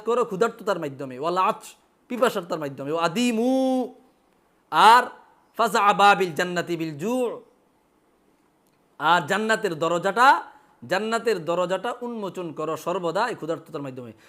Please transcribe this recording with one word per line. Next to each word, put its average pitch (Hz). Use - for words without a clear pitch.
করো 240
ক্ষুধার্ততার 196
মাধ্যমে, 135
"ওয়াল 170
আতশ", 190
পিপাসার্তার 214
মাধ্যমে, 139
"ওয়া 165
আদিমু", 247
আর 214
"ফাজআবা 202
বিল 180
জান্নাতি 175
বিল 160
জু'", 220
আর 165
জান্নাতের 202
দরজাটা, 190
জান্নাতের 208
দরজাটা 180
উন্মোচন 190
করো 156
সর্বদা 180
এই 196
ক্ষুধার্ততার 156
মাধ্যমে। 127